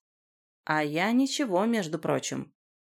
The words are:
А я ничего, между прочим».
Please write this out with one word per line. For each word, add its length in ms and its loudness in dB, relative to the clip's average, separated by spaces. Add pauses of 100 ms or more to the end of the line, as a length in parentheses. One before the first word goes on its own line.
(640)
А 200 0
я 280 0
ничего, 540 2
между 340 -2
прочим». 560 -4 (440)